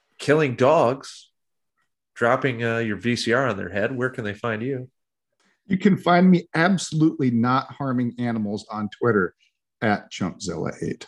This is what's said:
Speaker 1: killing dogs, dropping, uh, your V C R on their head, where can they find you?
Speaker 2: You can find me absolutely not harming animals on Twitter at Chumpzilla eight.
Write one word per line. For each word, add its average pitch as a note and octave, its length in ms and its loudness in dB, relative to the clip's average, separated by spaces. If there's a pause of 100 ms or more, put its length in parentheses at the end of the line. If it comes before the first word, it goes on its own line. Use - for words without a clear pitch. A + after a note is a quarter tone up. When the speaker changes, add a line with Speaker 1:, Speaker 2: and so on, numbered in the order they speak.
(180)
Speaker 1:
killing D3 380 0
dogs, C3+ 760 0 (880)
dropping, A#2+ 480 0
uh, A#2 160 0
your A2 180 -2
V A#2 180 -2
C A2+ 180 -2
R C3 140 2
on G2+ 100 -2
their F#2+ 120 -8
head, G#2+ 260 -2
where B2 140 -2
can B2 140 -10
they G#2 100 -6
find A2+ 300 -6
you? B2+ 260 -6 (760)
Speaker 2:
You F#3+ 100 0
can F#3+ 200 4
find F3+ 340 6
me E3+ 240 4
absolutely D#3+ 720 0
not B2 420 0
harming B2 460 -4
animals A2 540 -4
on G#2+ 180 -6
Twitter G#2 460 0 (460)
at G#2 300 -2
Chumpzilla - 600 -8 (100)
eight. - 260 -8